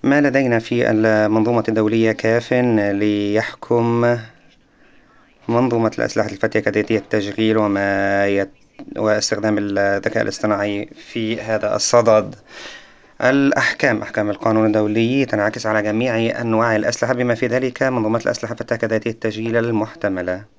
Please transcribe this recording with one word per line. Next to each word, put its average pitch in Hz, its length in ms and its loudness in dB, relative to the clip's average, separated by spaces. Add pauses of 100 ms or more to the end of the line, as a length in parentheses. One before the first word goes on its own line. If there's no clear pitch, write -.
ما 143 180 4
لدينا 127 380 2
في 120 320 0
المنظومة 110 760 2
الدولية 110 420 2
كاف 117 420 0
ليحكم 113 1600 0 (1300)
منظومة 117 520 2
الأسلحة 113 300 -2
الفتاكة 104 420 -2
ذاتية 107 260 0
التشغيل 107 600 0
وما 98 680 0
يت-، 101 240 0 (440)
واستخدام 107 640 0
الذكاء 101 640 0
الاصطناعي 104 680 -2 (220)
في 113 300 -4
هذا 107 340 -2
الصدد. 107 600 4 (880)
الأحكام، 127 800 0
أحكام 104 280 -4
القانون 110 360 0
الدولي 110 600 2
تنعكس 107 400 -2
على 107 160 0
جميع 113 600 -2
أنواع 113 340 2
الأسلحة، 117 380 -2
بما 123 220 0
في 123 120 -2
ذلك 127 360 -2
منظومات 117 420 0
الأسلحة - 280 -4
الفتاكة 113 340 -4
ذاتية 110 240 -2
التشغيل 113 460 -4
المحتملة. 104 840 -2 (160)